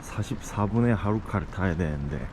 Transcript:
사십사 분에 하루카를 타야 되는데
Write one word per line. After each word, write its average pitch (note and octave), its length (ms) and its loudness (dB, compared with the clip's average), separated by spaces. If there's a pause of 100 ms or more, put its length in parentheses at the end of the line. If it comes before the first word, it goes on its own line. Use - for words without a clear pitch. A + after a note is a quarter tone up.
사십사 - 640 -2
분에 A#2 240 4
하루카를 G2+ 560 0
타야 F#2 280 0
되는데 C#2+ 580 -2